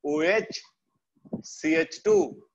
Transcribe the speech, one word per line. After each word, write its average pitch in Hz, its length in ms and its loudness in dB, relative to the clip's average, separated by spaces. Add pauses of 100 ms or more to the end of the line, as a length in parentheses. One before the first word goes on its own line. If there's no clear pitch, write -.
ओएच, 165 560 0 (720)
सीएच - 680 -2
टू 190 500 2